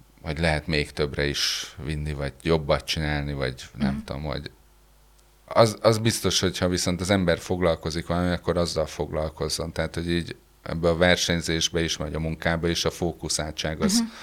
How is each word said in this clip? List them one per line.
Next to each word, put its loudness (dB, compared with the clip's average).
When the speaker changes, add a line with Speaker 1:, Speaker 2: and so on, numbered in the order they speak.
Speaker 1:
hogy -4
lehet 2
még 0
többre -2
is -2
vinni, -2
vagy -4
jobbat 2
csinálni, -2
vagy -4
nem 0
Speaker 2:
Mhm. -8
Speaker 1:
tudom, -8
hogy -6
az, 4
az 6
biztos, 2
hogyha 2
viszont 0
az 0
ember 4
foglalkozik 0
valami, 0
akkor 0
azzal 0
foglalkozzon. -4
Tehát, -4
hogy -2
így -2
ebbe 0
a 4
versenyzésbe 2
is, -2
vagy -6
a -2
munkába 0
is 0
a 2
fókuszáltság -4
az, 2
Speaker 2:
Mhm. -2